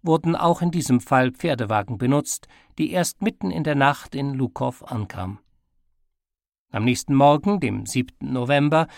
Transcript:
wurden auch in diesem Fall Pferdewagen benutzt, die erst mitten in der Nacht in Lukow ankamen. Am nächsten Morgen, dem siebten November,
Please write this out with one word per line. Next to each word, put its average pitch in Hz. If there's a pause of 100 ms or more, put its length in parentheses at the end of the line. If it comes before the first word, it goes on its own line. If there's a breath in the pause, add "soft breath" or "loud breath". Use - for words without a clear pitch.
wurden 165
auch 170
in 175
diesem 135
Fall 127
Pferdewagen 113
benutzt, 135 (300 soft breath)
die -
erst 180
mitten 202
in 165
der 147
Nacht 139
in 139
Lukow 127
ankamen. 104 (1300)
Am 110
nächsten 127
Morgen, 151
dem 104
siebten -
November, 143 (100)